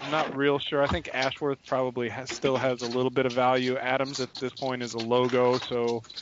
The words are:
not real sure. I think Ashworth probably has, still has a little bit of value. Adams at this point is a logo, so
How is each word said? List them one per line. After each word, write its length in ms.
not 260
real 220
sure. 240
I 40
think 260
Ashworth 540
probably 420
has, 220
still 260
has 260
a 40
little 240
bit 160
of 60
value. 440
Adams 440
at 140
this 180
point 300
is 120
a 40
logo, 600
so 440